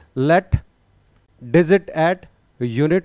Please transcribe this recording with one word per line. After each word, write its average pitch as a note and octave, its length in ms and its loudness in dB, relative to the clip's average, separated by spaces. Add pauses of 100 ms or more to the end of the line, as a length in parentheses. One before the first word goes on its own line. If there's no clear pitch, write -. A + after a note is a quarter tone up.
(200)
Let E3 380 0 (1000)
digit F3+ 420 2
at E3+ 200 0 (440)
unit C#3+ 440 -2